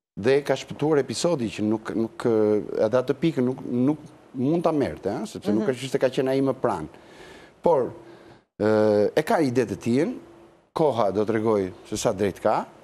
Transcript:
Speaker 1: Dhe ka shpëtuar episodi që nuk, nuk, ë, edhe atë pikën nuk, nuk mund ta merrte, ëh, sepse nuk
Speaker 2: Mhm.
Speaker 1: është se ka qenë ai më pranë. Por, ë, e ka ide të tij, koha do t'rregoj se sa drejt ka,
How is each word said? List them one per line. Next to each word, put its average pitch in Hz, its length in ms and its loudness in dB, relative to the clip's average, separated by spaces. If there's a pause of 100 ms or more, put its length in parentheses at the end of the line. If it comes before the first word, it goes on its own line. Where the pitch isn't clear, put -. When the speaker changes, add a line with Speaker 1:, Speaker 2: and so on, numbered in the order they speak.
(160)
Speaker 1:
Dhe 135 260 2
ka 139 120 0
shpëtuar 147 440 0
episodi 127 500 -2
që 101 140 -6
nuk, 107 320 -2
nuk, 113 240 -4
ë, 107 460 2 (220)
edhe 113 120 2
atë 127 160 0
pikën 139 300 0
nuk, 127 200 -2
nuk 131 340 0 (360)
mund 156 300 0
ta 165 80 2
merrte, 92 360 -2
ëh, 151 180 -6
sepse - 260 -6
nuk 110 100 2
Speaker 2:
Mhm. 110 80 -2
Speaker 1:
është 127 200 -4
se 135 80 -2
ka 135 100 2
qenë 131 200 -2
ai 135 120 0
më 135 200 0
pranë. 87 280 -8 (720)
Por, 151 300 2 (680)
ë, 107 560 4
e 156 60 2
ka 214 180 0
ide 127 260 2
të 98 120 -6
tij, 143 360 0 (580)
koha 117 400 2
do 104 120 0
t'rregoj 107 480 0 (160)
se 107 80 -8
sa 117 160 0
drejt 98 280 -2
ka, 135 260 0 (180)